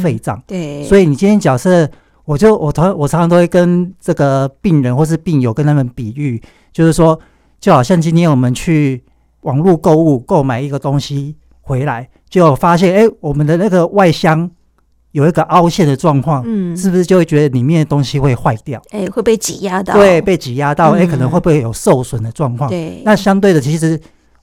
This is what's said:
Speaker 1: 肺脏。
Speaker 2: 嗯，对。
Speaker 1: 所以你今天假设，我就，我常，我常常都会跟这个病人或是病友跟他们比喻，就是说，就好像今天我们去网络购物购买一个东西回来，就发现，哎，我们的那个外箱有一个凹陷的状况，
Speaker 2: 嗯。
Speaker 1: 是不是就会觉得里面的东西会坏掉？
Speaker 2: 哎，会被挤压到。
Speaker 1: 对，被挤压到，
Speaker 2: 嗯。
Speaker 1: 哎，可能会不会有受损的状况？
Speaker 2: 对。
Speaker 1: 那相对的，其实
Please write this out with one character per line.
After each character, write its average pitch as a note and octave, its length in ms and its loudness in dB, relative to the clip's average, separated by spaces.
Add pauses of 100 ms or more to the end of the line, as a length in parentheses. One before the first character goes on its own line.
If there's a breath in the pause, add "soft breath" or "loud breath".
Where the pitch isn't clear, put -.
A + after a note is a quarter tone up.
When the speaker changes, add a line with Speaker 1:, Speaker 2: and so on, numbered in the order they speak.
Speaker 1:
肺 C#3+ 160 -2
脏。 A#2 200 -8
Speaker 2:
嗯， A#2+ 100 -18
对。 D3 360 -10
Speaker 1:
所 G3 160 4
以 F#3 60 4
你 D3 100 0
今 G3 140 0
天 G#3 100 4
假 C3+ 180 0
设， F3 320 2 (360 soft breath)
我 D3 120 -2
就， G#3+ 200 4
我 D3 140 -4
常， F3+ 260 0
我 C#3+ 100 -2
常 D#3+ 140 0
常 E3+ 80 0
都 F3 80 4
会 F3 100 4
跟 F3 540 0
这 E3+ 140 -4
个 C3+ 340 0 (120)
病 D#3+ 200 2
人 B2 140 -2
或 D#3 100 0
是 D#3+ 100 -2
病 D#3+ 240 -2
友 A#2+ 140 -2
跟 D3 120 -2
他 D3 80 2
们 C3+ 220 0
比 A2+ 220 -10
喻， C3 240 -6 (320 soft breath)
就 E3 120 0
是 E3 60 4
说， D#3+ 260 2 (440 soft breath)
就 G3+ 100 2
好 C3+ 100 4
像 F3 180 0
今 D#3+ 140 -2
天 E3+ 160 2
我 C#3+ 60 2
们 B2+ 180 0
去 C#3+ 480 -2 (400)
网 C#3 180 -4
络 E3+ 180 4
购 D#3 180 2
物 D#3 240 2
购 D3+ 240 0
买 B2+ 160 -4
一 C#3+ 80 -8
个 C#3 100 -6
东 C#3+ 220 -4
西 C#3+ 380 -8 (240)
回 C3 240 -6
来， B2 240 -8 (200)
就 E3 260 4
发 F3 200 2
现， F3+ 180 2
哎， G#3+ 160 4 (120)
我 D#3 100 -6
们 D3 160 -2
的 D#3 80 0
那 F#3+ 140 0
个 F3 180 2
外 G3 240 2
箱 E3 380 -2 (640)
有 D3 140 0
一 F3 60 2
个 G3+ 120 0
凹 E3+ 260 2
陷 D#3 180 0
的 C#3 80 0
状 C#3 260 0
况， C#3 240 -2
Speaker 2:
嗯。 F#3+ 300 -6
Speaker 1:
是 F#3 140 -4
不 F3+ 80 0
是 F3+ 80 2
就 F#3 120 4
会 E3+ 60 4
觉 D3+ 180 0
得 D3 80 2
里 B2 140 -2
面 D#3+ 160 2
的 D3+ 60 0
东 D3 180 0
西 C#3 160 -4
会 C3 160 0
坏 B2+ 180 -2 (120)
掉？ B2+ 240 -12
Speaker 2:
哎， G3+ 180 -8
会 G3+ 140 -6
被 A3 160 2
挤 D3+ 220 -10
压 F#3 220 -4
到。 F#3 120 -4
Speaker 1:
对， F#3+ 280 4
被 F#3+ 140 0
挤 B2 200 -6
压 C#3+ 200 -2
到， D#3+ 160 2
Speaker 2:
嗯。 G3+ 80 2
Speaker 1:
哎， F3+ 80 2
可 D#3+ 80 -2
能 B2+ 140 0
会 F3 100 0
不 F3+ 80 -2
会 D3+ 140 2
有 A#2 100 -4
受 C3 320 0
损 A#2 180 -8
的 A2+ 120 -6
状 B2+ 240 -4
况？ C3+ 120 -4
Speaker 2:
对。 F3 360 -8
Speaker 1:
那 G#3+ 100 2
相 G3 240 0
对 G3 140 4
的， D3+ 80 2
其 D3 160 -2
实 D#3+ 220 -2 (440 soft breath)